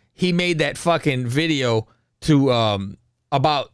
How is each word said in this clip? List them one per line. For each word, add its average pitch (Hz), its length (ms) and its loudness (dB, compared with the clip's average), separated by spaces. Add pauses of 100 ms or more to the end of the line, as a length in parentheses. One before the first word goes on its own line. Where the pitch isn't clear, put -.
(140)
he 180 180 -2
made 175 260 0
that 151 200 -2
fucking 143 480 -2
video 131 600 0 (360)
to, 135 300 4
um, 104 440 -2 (360)
about 143 420 0